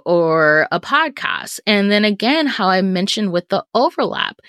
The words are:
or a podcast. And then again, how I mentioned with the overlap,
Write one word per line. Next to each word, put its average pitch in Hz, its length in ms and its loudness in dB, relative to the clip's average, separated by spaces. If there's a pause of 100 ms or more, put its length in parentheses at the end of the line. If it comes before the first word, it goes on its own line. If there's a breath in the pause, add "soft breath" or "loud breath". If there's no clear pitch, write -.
or 160 640 2
a 175 80 0
podcast. - 880 -4
And 202 240 2
then 208 140 2
again, 247 420 0
how 196 220 -2
I 185 120 2
mentioned 190 520 -2
with 175 160 -4
the - 160 -2 (100)
overlap, - 720 -2